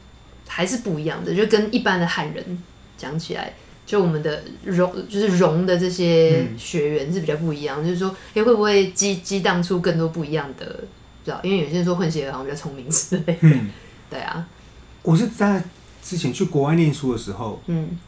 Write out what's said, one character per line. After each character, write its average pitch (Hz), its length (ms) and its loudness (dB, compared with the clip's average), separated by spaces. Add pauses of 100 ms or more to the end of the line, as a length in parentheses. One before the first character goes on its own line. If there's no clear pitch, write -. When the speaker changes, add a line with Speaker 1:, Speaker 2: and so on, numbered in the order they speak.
(460)
Speaker 1:
还 - 200 -2
是 233 120 -4
不 185 200 -4
一 151 80 -6
样 - 180 -4
的， 165 100 -2
就 208 120 4
跟 214 280 2
一 240 40 2
般 190 200 2
的 175 80 2
汉 160 280 -4
人 175 280 -10 (360)
讲 151 200 -8
起 - 140 -8
来， - 220 -8 (320)
就 208 160 2
我 180 40 4
们 156 160 0
的 156 220 -4 (200)
荣-， 180 280 0 (160)
就 202 100 -4
是 214 100 2 (100)
荣 175 260 4
的 185 140 2
这 180 100 0
些 165 580 4 (120)
血 151 320 -2
缘 147 200 -2
是 185 100 -2
比 156 60 -4
较 151 100 0
不 160 180 -2
一 147 80 -8
样， 143 200 -4
Speaker 2:
嗯。 - 40 -2
Speaker 1:
就 180 40 0
是 180 60 -2
说， 190 180 -2 (200)
诶， 214 80 2
会 240 120 6
不 208 60 2
会 202 300 4
激-， 196 320 0
激 196 180 -4
荡 175 220 2
出 175 180 0
更 170 160 2
多 165 120 2
不 160 140 -4
一 147 100 -6
样 147 140 -2 (120)
的， - 80 -12
不 - 580 -16
知 156 60 -6
道， 139 120 -8
因 185 80 -2
为 190 140 2
有 143 60 -6
些 165 60 -2
人 175 80 2
说 180 100 2
混 170 160 0
血 139 180 -4
儿 135 40 -8
好 131 60 -8
像 135 80 -8
比 139 60 -6
较 151 40 -8
聪 143 180 -10
明 135 160 -12
之 - 260 0
类 165 160 -2
的。 165 80 -2
Speaker 2:
嗯。 131 300 6 (400)
Speaker 1:
对 131 100 -10
啊。 - 260 -8 (560)
Speaker 2:
我 165 140 4
是 226 120 2
在 202 360 0 (380)
之 180 160 -8
前 143 120 -2
去 190 140 -2
国 143 200 2
外 151 100 2
念 160 180 4
书 131 200 -2
的 110 60 -2
时 101 140 -8
候， 107 340 -8
Speaker 1:
嗯。 165 420 -4